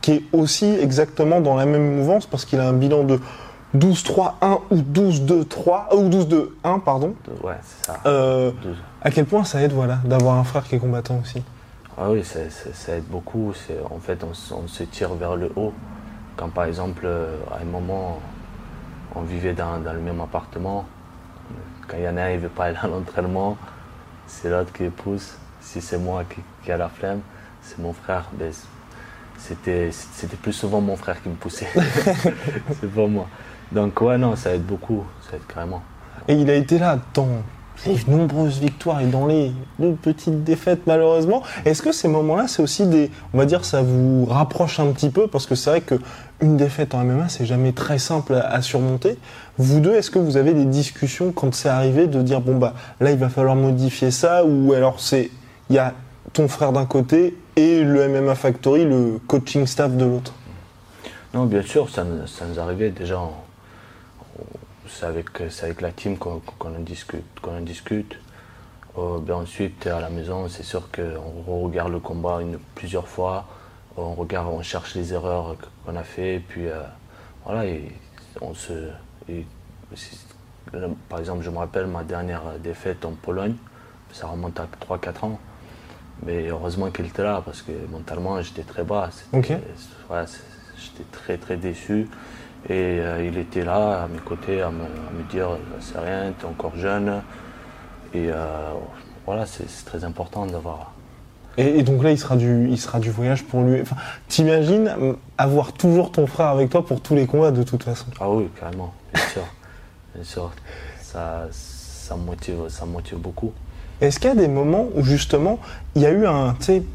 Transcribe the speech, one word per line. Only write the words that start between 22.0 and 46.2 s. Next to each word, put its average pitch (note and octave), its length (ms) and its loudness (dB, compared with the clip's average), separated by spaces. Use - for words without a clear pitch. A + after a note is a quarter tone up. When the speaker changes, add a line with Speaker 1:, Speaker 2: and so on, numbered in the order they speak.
Speaker 2:
y F2 40 -2
en F2 80 -2
a F2 80 -2
un, F#2 80 -2
il F2+ 80 -2
veut E2+ 80 -6
pas F2+ 180 -4
aller E2+ 160 -4
à G#2+ 60 -4
l'entraînement, F#2 680 -4
c'est - 240 -8
l'autre F2+ 220 0
qui - 140 -6
pousse. F#2+ 500 -6
Si - 200 -12
c'est F2 200 -6
moi F2+ 240 -4
qui, - 180 -12
qui - 80 -6
a E2+ 60 -2
la E2+ 120 -2
flemme, - 300 -6
c'est - 160 -18
mon E2+ 160 -6
frère. F2+ 400 -4
Ben, E2 180 -8
c-, - 140 -16
c'était, F2 540 -2
c'était - 460 -12
plus - 160 -6
souvent G2+ 280 0
mon G2 140 0
frère F#2 260 -6
qui - 80 -8
me E2+ 60 -6
poussait. - 360 -10
<laughs> - 40 0
C'est G2+ 120 -4
pas G#2+ 160 2
moi. G2+ 200 0
Donc G#2 300 2
ouais, A#2+ 160 4
non, B2 180 2
ça F#2 180 -2
aide F2 120 0
beaucoup, G2+ 380 -4
ça - 80 -10
aide D2 100 -14
carrément. F2 340 -8
Speaker 1:
Et C#3+ 60 6
il D3 160 6
a C#3+ 60 6
été C#3+ 220 4
là E3 220 4
dans C#3 140 2
les F#3+ 120 2
nombreuses D3 520 4
victoires D3 420 0
et C3 40 2
dans C3 200 2
les D3 280 4
deux E3+ 140 4
petites D#3 500 0
défaites, E3+ 440 2
malheureusement. E3 540 4
Est-ce D#3 160 4
que D#4 100 2
ces D#4 160 0
moments-là, D#3 400 2
c'est - 140 0
aussi D3+ 240 2
des, D#3 240 6
on B2+ 40 4
va C3+ 80 6
dire, F3 180 4
ça C3+ 180 2
vous B2+ 440 6
rapproche C#3+ 540 2
un C#3+ 120 4
petit C#3 180 2
peu, G3 180 4
parce C3+ 200 -2
que B2+ 80 2
c'est B2+ 140 0
vrai D#3+ 120 6
que C#3+ 140 0